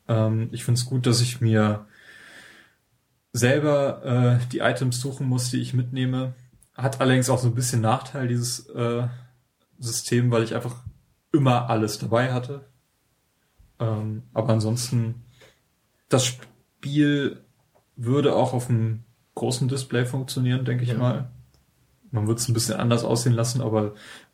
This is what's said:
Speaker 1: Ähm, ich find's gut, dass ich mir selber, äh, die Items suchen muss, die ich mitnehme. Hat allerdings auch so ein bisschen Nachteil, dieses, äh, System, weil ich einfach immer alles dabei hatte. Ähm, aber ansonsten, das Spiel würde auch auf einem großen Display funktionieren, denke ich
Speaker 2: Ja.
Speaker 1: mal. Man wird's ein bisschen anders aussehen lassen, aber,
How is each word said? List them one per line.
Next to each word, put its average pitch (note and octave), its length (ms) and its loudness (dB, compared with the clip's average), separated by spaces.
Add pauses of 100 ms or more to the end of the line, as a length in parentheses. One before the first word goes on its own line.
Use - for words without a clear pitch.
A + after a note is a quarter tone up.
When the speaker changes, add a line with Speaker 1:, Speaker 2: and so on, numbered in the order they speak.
Speaker 1:
Ähm, A2 440 2
ich A#2+ 120 -10
find's B2 220 2
gut, C3 200 0
dass A#2 140 4
ich - 220 -2
mir G#2+ 440 4 (1500)
selber, B2+ 1080 2
äh, - 80 -6
die - 80 -4
Items B2+ 420 0
suchen C3+ 280 -6
muss, B2 220 -2
die B2 100 -2
ich B2 140 -6
mitnehme. B2+ 600 -2 (400)
Hat B2+ 260 -2
allerdings B2+ 300 4
auch A2+ 80 4
so A#2+ 100 2
ein A2+ 60 0
bisschen B2 260 0
Nachteil, B2 480 -2
dieses, A#2+ 420 -4
äh, A#2+ 360 -2 (720)
System, A#2+ 520 0
weil A2+ 120 4
ich A2+ 120 -4
einfach A#2+ 220 -6 (560)
immer B2 380 2
alles A2 280 0
dabei B2 340 0
hatte. C3+ 340 -6 (1120)
Ähm, A2 460 -4 (100)
aber A2+ 180 2
ansonsten, A2+ 720 0 (840)
das B2+ 180 2
Spiel - 1120 -2 (560)
würde C3 380 2
auch B2 180 2
auf A#2+ 160 -4
einem A2+ 360 0 (320)
großen A#2+ 320 -2
Display B2 360 -2
funktionieren, B2+ 600 -2
denke B2 200 -2
ich A#2+ 60 0
Speaker 2:
Ja. A#2 80 -2
Speaker 1:
mal. - 320 -2 (800)
Man G#2 160 -2
wird's A2+ 220 -2
ein A#2+ 60 2
bisschen A#2 220 -2
anders A#2 280 2
aussehen B2 280 2
lassen, A#2 300 0
aber, G#2+ 320 0 (400)